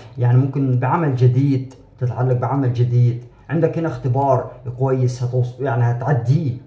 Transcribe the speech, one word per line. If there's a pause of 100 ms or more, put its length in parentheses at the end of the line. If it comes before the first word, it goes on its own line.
(180)
يعني
ممكن
بعمل
جديد، (260)
تتعلق
بعمل
جديد. (260)
عندك
هنا
اختبار (280)
كويس
هتوص-،
يعني
هتعديه